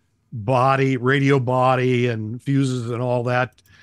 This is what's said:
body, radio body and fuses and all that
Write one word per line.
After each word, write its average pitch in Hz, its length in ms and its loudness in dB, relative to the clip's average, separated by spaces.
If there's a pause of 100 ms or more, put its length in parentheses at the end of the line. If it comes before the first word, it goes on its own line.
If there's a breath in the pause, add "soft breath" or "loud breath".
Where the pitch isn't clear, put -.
(340)
body, 131 640 0
radio 139 420 2
body 127 680 0
and 113 340 -6
fuses 131 480 -2
and 117 120 -6
all 123 220 -2
that 123 380 -2 (220 soft breath)